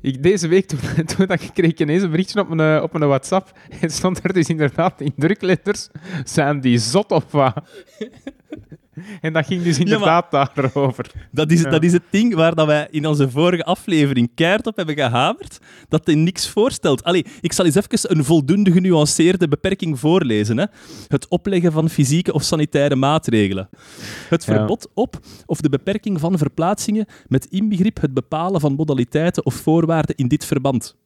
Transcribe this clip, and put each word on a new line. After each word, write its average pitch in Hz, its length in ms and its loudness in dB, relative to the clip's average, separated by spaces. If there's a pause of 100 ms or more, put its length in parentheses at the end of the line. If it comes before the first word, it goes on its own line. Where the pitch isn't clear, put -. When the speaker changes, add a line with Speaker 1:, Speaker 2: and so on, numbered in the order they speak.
Speaker 1:
ik, 135 220 -6
deze 170 260 2
week, 185 180 4
toen, 143 120 -6 (180)
<laughs> 165 200 -2
toen 190 100 2
dat 180 160 -2
ik - 120 -14
kreeg 165 240 2
ineens 160 240 0
een 180 80 -2
berichtje 185 300 -2
op 175 140 -2
mijn, 156 220 2
eh, 151 60 0
op 160 100 -6
mijn 151 160 0
WhatsApp, 160 580 -2
<laughs> - 140 -14
en 165 100 -2
stond - 340 -2
er 185 80 -2
dus 185 160 2
inderdaad 160 520 -2
in 143 160 -4
drukletters, 185 720 -2 (360)
"Zijn 147 360 0
die 123 180 4
zot 120 320 0
of 165 200 0
wat?" 135 240 2 (440)
<laughs> 220 100 -10 (1120)
En 160 120 -6
dat 160 140 0
ging 180 160 -4
dus 170 140 2
Speaker 2:
Ja, 151 80 0
maar 185 80 2
Speaker 1:
inderdaad 180 380 2 (240)
daarover. 131 560 -2 (220)
Speaker 2:
dat 151 180 -2
is, 170 120 6
Speaker 1:
Ja. 139 80 0
Speaker 2:
dat 160 120 2
is 170 100 4
het 175 180 2
ding 220 240 2
waar 165 200 2
dat 156 120 2
wij 151 240 0
in 151 160 -4
onze 147 240 2
vorige 165 340 0
aflevering 143 720 0
keihard 185 320 0
op 220 100 -8
hebben 156 180 -6
gehamerd, 147 640 -2 (300)
dat - 180 0
hij 160 80 2
niks 160 340 0
voorstelt. 196 560 0
Allee, 175 220 0 (140)
ik 175 120 -4
zal 185 120 0
eens 156 100 4
even 196 440 0
een 143 60 2
voldoende 170 480 4
genuanceerde 170 760 2
beperking 165 500 -2
voorlezen, 117 600 2
hè. 175 60 0 (440)
"Het 143 200 -2
opleggen 175 440 0
van 160 180 0
fysieke 156 420 0
of 143 100 0
sanitaire 147 540 0
maatregelen. 113 720 0 (600)
Het 170 160 0
Speaker 1:
Ja. - 100 -2
Speaker 2:
verbod 107 400 -2
op - 240 -2 (280)
of - 140 -4
de 151 80 -8
beperking 190 520 -4
van 170 180 0
verplaatsingen 202 680 -2 (200)
met 131 200 0
inbegrip 202 540 -2
het 135 140 -4
bepalen 160 460 -4
van 143 140 0
modaliteiten 151 720 -2
of 127 80 -2
voorwaarden 160 600 0
in 127 120 0
dit - 160 0
verband." 131 600 -4